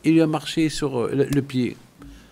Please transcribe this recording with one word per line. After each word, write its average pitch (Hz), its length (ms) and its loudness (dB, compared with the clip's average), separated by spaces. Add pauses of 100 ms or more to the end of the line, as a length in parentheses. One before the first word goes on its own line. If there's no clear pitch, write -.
il 156 100 4
lui 165 80 6
a 160 60 4
marché 156 420 -2
sur, 135 300 -4
euh, 113 160 -2
le, 139 80 4
le 139 180 -2
pied. 127 360 -4 (540)